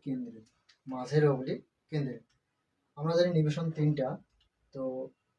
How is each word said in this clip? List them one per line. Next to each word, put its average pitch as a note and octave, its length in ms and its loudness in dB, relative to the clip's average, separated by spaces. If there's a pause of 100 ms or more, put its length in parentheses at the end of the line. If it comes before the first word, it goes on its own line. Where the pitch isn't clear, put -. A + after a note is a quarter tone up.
কেন্দ্রে, A#2+ 360 -6 (460)
মাঝের C3 360 2 (100)
অবলিক C3 260 -4 (320)
কেন্দ্রে। C#3 260 -4 (800)
আমরা D#3 200 -2
জানি F3 120 6 (100)
নিবেশন D3+ 260 2 (120)
তিনটা, D3 300 2 (680)
তো C3+ 80 -8 (580)